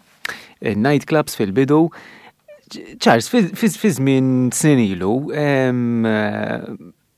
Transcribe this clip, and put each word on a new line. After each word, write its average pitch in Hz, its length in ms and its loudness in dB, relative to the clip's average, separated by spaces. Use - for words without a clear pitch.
il-nightclubs 143 760 0
fil-bidu. 135 520 2
Charles, 120 300 2
fi, 247 100 2
fi, 226 120 0
fi 196 200 0
żmien 131 640 2
snin 151 260 2
ilu, 104 540 -2
em, 127 720 0